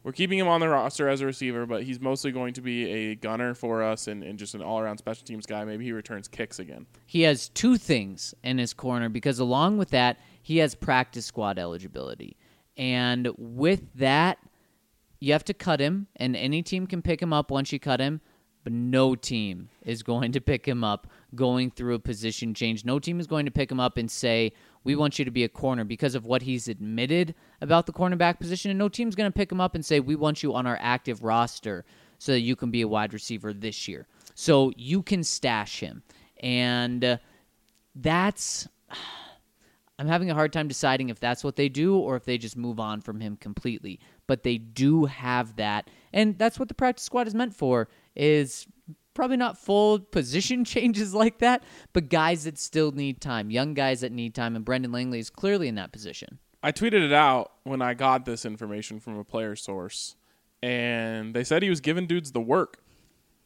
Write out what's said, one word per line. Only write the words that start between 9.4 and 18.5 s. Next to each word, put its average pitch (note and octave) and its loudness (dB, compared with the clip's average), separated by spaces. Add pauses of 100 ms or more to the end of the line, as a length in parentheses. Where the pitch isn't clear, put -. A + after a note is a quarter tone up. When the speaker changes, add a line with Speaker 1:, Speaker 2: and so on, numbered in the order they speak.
Speaker 2:
with F#3+ 0
that, B2 2 (240)
he D#3+ 0
has D3+ 4
practice B2+ 0
squad G2+ -4
eligibility. E2+ -10 (400)
And B2 0
with C3 0
that, C3+ 2 (800)
you C#3+ 2
have D#3 2
to G3+ -4
cut D3+ 0
him, F#3 0
and B2+ -2
any C#3+ -2
team F#3 -4
can F3 -6
pick E3+ 0
him E3 0
up D3 0
once C#3 0
you C#3 -4
cut B2+ 0
him, D3 -2 (420)